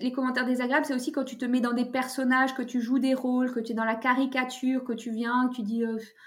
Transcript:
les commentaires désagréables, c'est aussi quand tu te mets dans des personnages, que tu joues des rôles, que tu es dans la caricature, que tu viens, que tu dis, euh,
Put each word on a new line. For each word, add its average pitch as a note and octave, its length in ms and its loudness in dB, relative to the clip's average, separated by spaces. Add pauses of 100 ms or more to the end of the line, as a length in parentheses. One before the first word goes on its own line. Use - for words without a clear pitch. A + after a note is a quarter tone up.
les B3+ 120 -2
commentaires B3+ 340 0
désagréables, B3+ 380 2
c'est C#4+ 100 -2
aussi B3+ 160 -2
quand C4+ 140 -2
tu - 140 -10
te B3+ 60 -4
mets B3 160 2
dans A#3+ 120 0
des A#3+ 140 0
personnages, C4 680 2
que B3+ 80 -4
tu B3 180 -2
joues A#3+ 180 0
des C4 160 4
rôles, B3+ 380 0
que A#3+ 80 -2
tu A3 120 -6
es - 20 -2
dans A3+ 100 0
la A3 120 0
caricature, B3+ 880 0
que - 80 -4
tu A3+ 180 -6
viens, A#3+ 380 2
que B3 80 -4
tu A#3+ 60 -6
dis, A3+ 220 0
euh, A3+ 120 -2 (300)